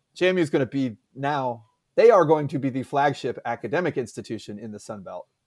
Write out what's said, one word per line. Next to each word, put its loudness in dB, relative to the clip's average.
J 2
M 2
U 2
is 0
gonna 2
be -4
now, -4
they 8
are 6
going 4
to -6
be -2
the -4
flagship -2
academic -4
institution -10
in -14
the -16
Sun -14
Belt. -14